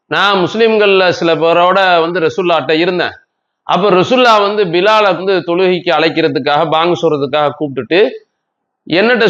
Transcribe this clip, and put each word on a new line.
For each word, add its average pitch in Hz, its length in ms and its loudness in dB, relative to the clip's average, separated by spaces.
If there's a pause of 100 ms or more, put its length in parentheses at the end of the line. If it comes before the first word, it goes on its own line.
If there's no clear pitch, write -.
(120)
நான் 190 260 0
முஸ்லிம்கள்ல 202 720 2
சில 165 260 0
பேரோட 175 640 2
வந்து 170 200 -2
ரசூல்லாட்ட 160 580 0
இருந்தேன். 170 360 -2 (540)
அப்ப 180 220 0
ரசூல்லா 220 520 2
வந்து 208 240 -2
பிலாலை 190 500 0
வந்து 185 300 -2
தொழுகைக்கு 180 460 -2
அழைக்கிறதுக்காக, 151 800 0
பாங்கு 165 260 0
சொல்றதுக்காக 147 560 -2
கூப்பிட்டுட்டு 147 600 -2 (760)
என்னட்ட 220 420 0